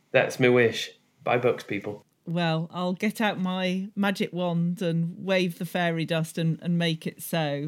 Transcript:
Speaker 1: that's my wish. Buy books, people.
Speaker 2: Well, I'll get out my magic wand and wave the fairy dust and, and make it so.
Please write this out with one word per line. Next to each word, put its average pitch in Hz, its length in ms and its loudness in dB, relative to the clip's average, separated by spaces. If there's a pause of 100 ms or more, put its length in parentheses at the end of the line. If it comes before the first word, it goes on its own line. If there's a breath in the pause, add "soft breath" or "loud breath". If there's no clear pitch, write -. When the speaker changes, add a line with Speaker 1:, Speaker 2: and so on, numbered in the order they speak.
(120)
Speaker 1:
that's 120 280 2
my 127 100 6
wish. 120 400 4 (340)
Buy 120 140 2
books, 120 260 2
people. 104 400 -8 (220)
Speaker 2:
Well, 165 460 -2
I'll 180 220 -2
get 214 260 -2
out 202 200 0
my 185 560 -2
magic 202 360 0
wand 175 520 0
and 165 420 -2
wave 185 320 2
the 180 80 -6
fairy 165 400 0
dust 160 320 -2
and, 165 240 0
and 170 160 0
make 165 300 -2
it - 140 -10
so. 151 460 -2